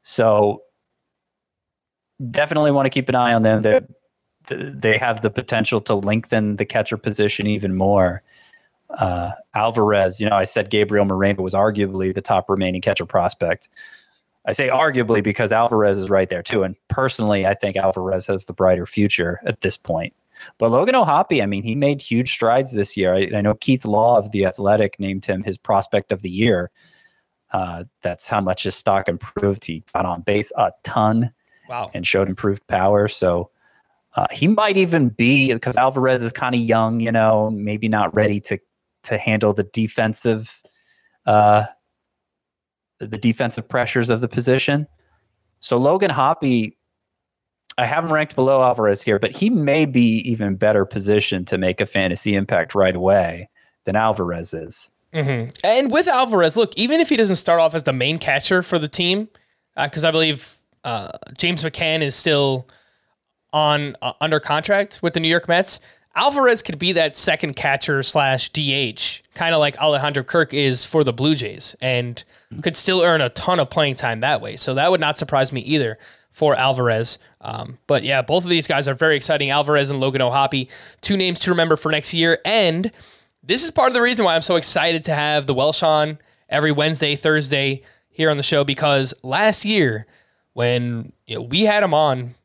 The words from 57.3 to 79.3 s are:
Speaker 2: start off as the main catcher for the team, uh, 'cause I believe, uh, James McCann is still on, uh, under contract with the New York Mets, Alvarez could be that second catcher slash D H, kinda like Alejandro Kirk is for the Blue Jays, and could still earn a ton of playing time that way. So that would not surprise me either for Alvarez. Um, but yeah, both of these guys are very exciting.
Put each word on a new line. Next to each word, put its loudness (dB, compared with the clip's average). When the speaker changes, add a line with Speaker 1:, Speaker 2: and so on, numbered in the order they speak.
Speaker 2:
start 2
off 2
as -4
the 0
main -2
catcher 0
for -2
the -4
team, -2
uh, -4
'cause -4
I 4
believe, -2
uh, -8
James -2
McCann -2
is -2
still 0
on, 0
uh, -6
under 0
contract -2
with -2
the 0
New 0
York 0
Mets, 0
Alvarez 2
could -10
be 0
that 0
second -2
catcher -2
slash 0
D -2
H, -4
kinda 0
like 0
Alejandro 0
Kirk 0
is 0
for 0
the 0
Blue 0
Jays, -8
and -4
could -4
still 0
earn 4
a 0
ton -2
of -2
playing 0
time -4
that 0
way. -12
So -4
that 2
would 2
not -2
surprise -2
me -6
either -2
for 2
Alvarez. 0
Um, -12
but 0
yeah, 0
both 0
of -8
these 2
guys 0
are -2
very 2
exciting. -2